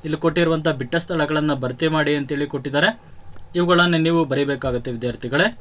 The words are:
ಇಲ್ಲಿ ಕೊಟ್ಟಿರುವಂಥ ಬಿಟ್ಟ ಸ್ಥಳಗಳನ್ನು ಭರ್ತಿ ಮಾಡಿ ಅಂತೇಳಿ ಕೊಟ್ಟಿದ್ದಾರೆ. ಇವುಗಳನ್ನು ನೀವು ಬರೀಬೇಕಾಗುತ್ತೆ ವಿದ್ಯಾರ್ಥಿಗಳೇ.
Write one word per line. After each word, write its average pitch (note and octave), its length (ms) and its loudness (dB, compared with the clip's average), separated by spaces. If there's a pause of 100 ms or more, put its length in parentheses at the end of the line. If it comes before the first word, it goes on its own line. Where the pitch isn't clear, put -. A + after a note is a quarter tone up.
ಇಲ್ಲಿ D#3 120 -2
ಕೊಟ್ಟಿರುವಂಥ D#3+ 500 2
ಬಿಟ್ಟ C3 280 -2
ಸ್ಥಳಗಳನ್ನು D3+ 600 0
ಭರ್ತಿ B2+ 320 -2
ಮಾಡಿ D3+ 280 2
ಅಂತೇಳಿ C#3+ 320 -2
ಕೊಟ್ಟಿದ್ದಾರೆ. C#3+ 540 0 (540)
ಇವುಗಳನ್ನು F3 420 4
ನೀವು D#3+ 280 4
ಬರೀಬೇಕಾಗುತ್ತೆ C3 680 -2
ವಿದ್ಯಾರ್ಥಿಗಳೇ. B2 680 -2